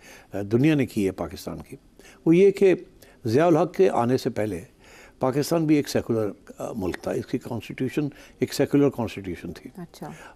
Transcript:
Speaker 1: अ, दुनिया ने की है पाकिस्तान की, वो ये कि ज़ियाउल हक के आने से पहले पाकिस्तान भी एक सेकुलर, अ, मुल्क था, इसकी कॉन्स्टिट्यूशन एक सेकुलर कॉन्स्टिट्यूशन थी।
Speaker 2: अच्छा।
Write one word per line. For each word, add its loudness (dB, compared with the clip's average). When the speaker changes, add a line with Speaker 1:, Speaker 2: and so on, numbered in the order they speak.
Speaker 1:
अ, -4
दुनिया 2
ने 2
की -2
है 2
पाकिस्तान -10
की, -16
वो 6
ये 8
कि 2
ज़ियाउल 4
हक 0
के 4
आने 2
से -4
पहले -4
पाकिस्तान 0
भी 4
एक 0
सेकुलर, -4
अ, -8
मुल्क -4
था, -4
इसकी -4
कॉन्स्टिट्यूशन -6
एक -4
सेकुलर 2
कॉन्स्टिट्यूशन -6
थी। -16
Speaker 2:
अच्छा। -16